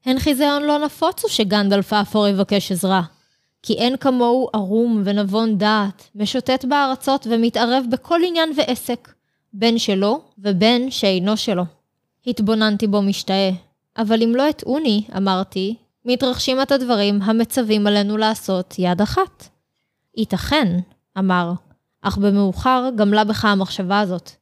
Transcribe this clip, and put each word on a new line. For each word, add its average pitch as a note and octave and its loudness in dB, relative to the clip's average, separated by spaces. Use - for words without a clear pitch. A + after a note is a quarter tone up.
הן B3+ 0
חיזיון C#4+ 0
לא D4 0
נפוץ D#4+ -2
הוא A4 -2
שגנדלף G3+ 0
האפור G#3 2
יבקש G3 0
עזרה. F#3 0
כי A3 -2
אין B3 0
כמוהו B3+ 2
ערום G#3+ 0
ונבון G#3 0
דעת, G#3 -2
משוטט B3+ -2
בארצות C4+ 0
ומתערב A#3 2
בכל E4+ 0
עניין E4 0
ועסק, B3 -4
בין A3+ 0
שלו G#3 0
ובין A3 2
שאינו G3 0
שלו." F#3+ -2
התבוננתי A3 0
בו G3+ 2
משתאה, G3 0
"אבל A3+ 0
אם A#3 2
לא C#4 2
הטעוני", B3+ -2
אמרתי, F#3+ -4
"מתרחשים B3+ -2
את C#4 0
הדברים G#3 0
המצווים A3 0
עלינו G#3 0
לעשות G#3+ -2
יד F3+ 0
אחת." - -2
"ייתכן", G#3 0
אמר, F3+ 0
אך F#3+ -2
במאוחר G3+ 2
גמלה G#3 2
בך G#3+ -2
המחשבה G3 0
הזאת. F3+ -4